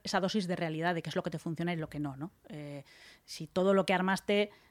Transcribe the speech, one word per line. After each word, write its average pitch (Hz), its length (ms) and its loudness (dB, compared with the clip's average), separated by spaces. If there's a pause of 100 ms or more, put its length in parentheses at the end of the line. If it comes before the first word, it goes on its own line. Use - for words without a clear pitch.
esa 190 160 0
dosis 185 260 0
de 175 100 -2
realidad 165 380 0
de 165 80 -4
qué - 60 -8
es 151 80 -4
lo 175 60 0
que 170 80 -2
te 156 80 -4
funciona 170 340 -2
y 170 40 -2
lo 156 120 -4
que 147 120 -6
no, 139 160 -4
¿no? 156 140 -8 (200)
Eh, 147 340 -12 (400)
si - 220 -10
todo 190 260 4
lo 190 140 6
que 196 80 4
armaste, 190 560 2 (200)